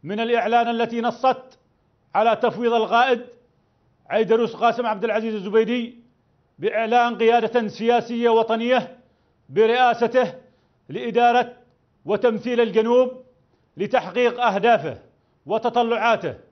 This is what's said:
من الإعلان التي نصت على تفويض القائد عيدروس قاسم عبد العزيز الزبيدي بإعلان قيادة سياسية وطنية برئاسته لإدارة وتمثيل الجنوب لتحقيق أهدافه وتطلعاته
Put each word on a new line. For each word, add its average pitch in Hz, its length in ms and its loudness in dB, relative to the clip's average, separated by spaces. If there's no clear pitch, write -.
من 202 160 -8
الإعلان 233 480 2
التي 233 340 -2
نصت 240 580 -2
على 220 200 4
تفويض 233 380 -2
القائد 233 480 2
عيدروس 226 440 0
قاسم 233 320 -2
عبد 214 180 -4
العزيز 220 300 -2
الزبيدي 226 720 -2
بإعلان 226 560 0
قيادة 226 520 0
سياسية 233 600 -2
وطنية 226 680 0
برئاسته 233 840 2
لإدارة 240 640 0
وتمثيل 226 560 0
الجنوب 233 500 2
لتحقيق 240 640 -2
أهدافه 196 560 0
وتطلعاته 220 880 -2